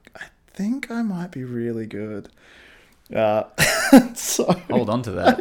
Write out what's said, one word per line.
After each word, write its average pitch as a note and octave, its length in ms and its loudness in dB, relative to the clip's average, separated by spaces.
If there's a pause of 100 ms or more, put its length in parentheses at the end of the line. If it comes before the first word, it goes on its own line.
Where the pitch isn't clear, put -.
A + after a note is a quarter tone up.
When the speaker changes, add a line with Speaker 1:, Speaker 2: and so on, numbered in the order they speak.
(160)
Speaker 1:
"I - 80 -16 (280)
think A#3 380 -6
I A#3 120 -4
might F3+ 280 -6
be C3 140 -10
really A#2 420 -4
good." G#2 420 -10 (840)
Uh, G#2+ 300 2 (360)
<laughs> - 340 8
so - 300 -4 (240)
Speaker 2:
Hold A#2 220 0
on B2 120 0
to A2 100 -8
that. F2+ 260 2
Speaker 1:
I - 20 -8